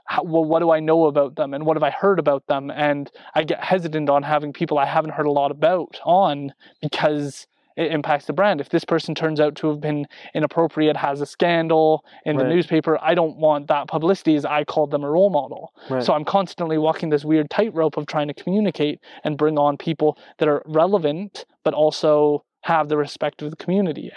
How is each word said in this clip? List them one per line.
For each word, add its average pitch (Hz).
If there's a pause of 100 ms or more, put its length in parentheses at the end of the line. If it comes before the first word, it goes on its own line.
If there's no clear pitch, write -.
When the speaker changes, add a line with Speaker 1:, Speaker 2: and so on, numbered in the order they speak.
Speaker 1:
how, -
well, 160
what 156
do 170
I 156
know 160
about 143
them 143
and 151
what 156
have 147
I 147
heard 196
about 143
them? 139
And 143 (220)
I 160
get 156
hesitant 160
on 143
having 151
people 151
I 139
haven't 156
heard 151
a 147
lot 143
about 156
on 147 (260)
because 147 (280)
it 156
impacts 147
the 151
brand. 180
If -
this 170
person 160
turns 156
out 151
to -
have 151
been 147 (300)
inappropriate, 156
has 143
a 143
scandal 160 (180)
in 151
the 131
Speaker 2:
Right. 127
Speaker 1:
newspaper, 160
I 165
don't 160
want 151
that 147
publicity 160
as 143
I 151
called 147
them 147
a 143
role 185
model. 131 (160)
Speaker 2:
Right. 131
Speaker 1:
So 165
I'm 151
constantly 170
walking 156
this 147
weird 151
tightrope 165
of 151
trying 147
to 147
communicate 175 (240)
and 151
bring 151
on 147
people 151 (200)
that 156
are 147
relevant, 165 (180)
but 156
also 151 (180)
have 156
the 151
respect 147
of 151
the 160
community. 180